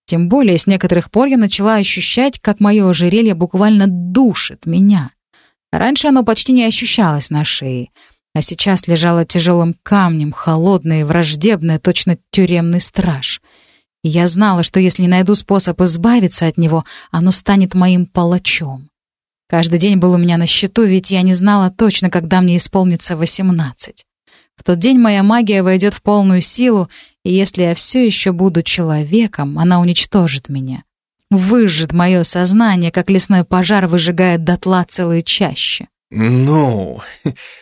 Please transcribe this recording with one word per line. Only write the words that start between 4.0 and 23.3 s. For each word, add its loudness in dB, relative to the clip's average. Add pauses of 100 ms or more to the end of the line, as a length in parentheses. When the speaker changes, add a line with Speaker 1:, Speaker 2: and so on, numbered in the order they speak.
Speaker 1:
меня. 2 (600)
Раньше -2
оно 2
почти -2
не 4
ощущалось -2
на -2
шее — -6 (480)
а -2
сейчас -2
лежало 0
тяжёлым 0
камнем, 0
холодное 0
и -2
враждебное, 0
точно -2 (120)
тюремный 0
страж. -4 (640)
И -4
я 0
знала, 0
что -2
если 0
не 2
найду 2
способ -2
избавиться 0
от -2
него, 0 (260)
оно 0
станет 0
моим 2
палачом. -4 (580)
Каждый 0
день 2
был 2
у 2
меня 2
на 0
счету, -2
ведь 0
я 0
не 2
знала 2
точно, 0
когда 0
мне 2
исполнится -2
восемнадцать. -4 (500)